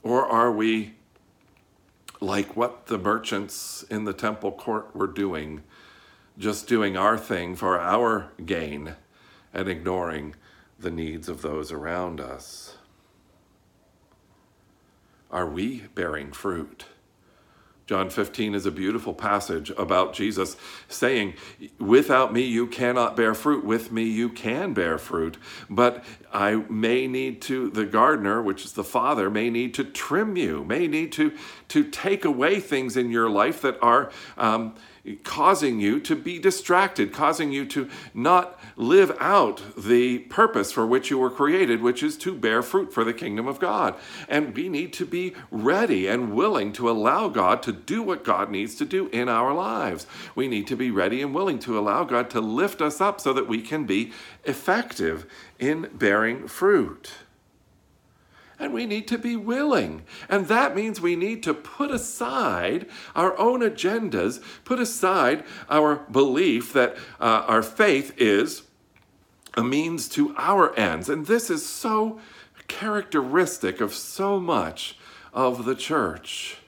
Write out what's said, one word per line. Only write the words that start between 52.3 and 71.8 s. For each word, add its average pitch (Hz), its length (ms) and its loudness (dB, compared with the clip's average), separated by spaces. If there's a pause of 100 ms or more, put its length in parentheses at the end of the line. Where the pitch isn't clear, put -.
lift 120 400 -2
us 151 220 0
up 202 180 2
so 135 140 0
that 127 140 0
we 117 120 -2
can 147 260 -4
be 107 260 0 (320)
effective 95 840 -2 (320)
in 151 360 -2
bearing 110 540 2
fruit. 170 640 2 (1500)
And 285 120 -4
we 233 140 -2
need 214 220 -4
to 233 100 0
be 233 180 -4
willing. 208 680 0 (260)
And 196 180 2
that 233 280 4
means 208 260 -2
we 175 140 2
need 214 260 -2
to 151 140 0
put 285 340 -6
aside 180 960 -2 (280)
our 175 240 4
own 240 220 4
agendas, 185 760 0 (240)
put 247 160 0
aside 185 640 2 (240)
our 151 280 4 (160)
belief 131 640 4
that, 127 220 4 (240)
uh, 110 280 4
our 113 160 4
faith 143 540 2
is 107 440 4 (960)
a 117 80 2
means 147 460 -2
to 147 280 0
our 180 400 4
ends. 90 320 0
And 151 160 -2
this 233 240 0
is 156 160 -2
so 220 540 -2 (480)